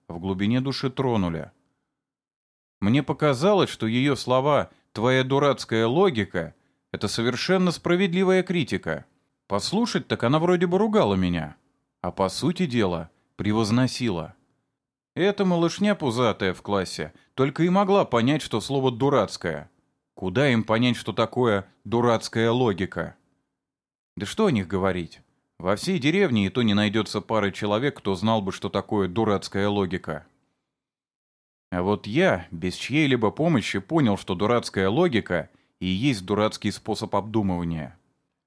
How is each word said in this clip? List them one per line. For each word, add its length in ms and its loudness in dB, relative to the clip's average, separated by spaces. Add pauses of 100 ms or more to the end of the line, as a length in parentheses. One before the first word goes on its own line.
в 100 -10
глубине 440 0
души 260 -4
тронули. 640 -2 (1300)
Мне 220 2
показалось, 640 2
что 180 -6
её 300 2
слова 540 2 (220)
«твоя 320 2
дурацкая 640 0
логика» — 680 0 (380)
это 140 -6
совершенно 640 0
справедливая 720 2
критика. 600 -2 (420)
Послушать, 640 -2
так 160 -2
она 140 4
вроде 280 2
бы 120 2
ругала 380 4
меня, 400 -2 (440)
а 100 -4
по 200 0
сути 340 -2
дела 460 -2 (260)
превозносила. 960 0 (800)
Эта 300 0
малышня 500 2
пузатая 600 0
в 80 -18
классе 500 -4 (220)
только 300 2
и 40 2
могла 380 4
понять, 340 2
что 220 -4
слово 280 0
«дурацкое». 800 0 (440)
Куда 340 0
им 160 2
понять, 320 2
что 160 -8
такое 540 0 (180)
«дурацкая 640 2
логика»? 640 -2 (1000)
Да 100 -6
что 200 -2
о 40 2
них 180 0
говорить? 540 -2 (360)
Во 180 -2
всей 220 -2
деревне 460 2
и 60 0
то 100 -2
не 140 2
найдётся 480 0
пары 300 0
человек, 440 -2
кто 180 -4
знал 280 0
бы, 100 -6
что 160 -8
такое 400 -2
«дурацкая 600 -2
логика». 580 -4 (1400)
А 100 -2
вот 260 -2
я, 440 0
без 240 -6
чьей-либо 560 0
помощи, 480 0
понял, 400 2
что 160 -4
дурацкая 560 0
логика 580 0 (300)
и 80 -4
есть 400 -2
дурацкий 440 -2
способ 440 -6
обдумывания. 840 -2 (480)